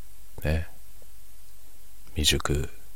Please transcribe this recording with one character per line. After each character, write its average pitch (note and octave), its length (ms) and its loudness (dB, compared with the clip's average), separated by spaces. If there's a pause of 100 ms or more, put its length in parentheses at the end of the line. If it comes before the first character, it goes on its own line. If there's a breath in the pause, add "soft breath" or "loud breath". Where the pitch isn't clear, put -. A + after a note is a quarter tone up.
(440)
ね、 D#2+ 240 2 (1500)
未 D#2 140 4
熟 - 400 4 (280)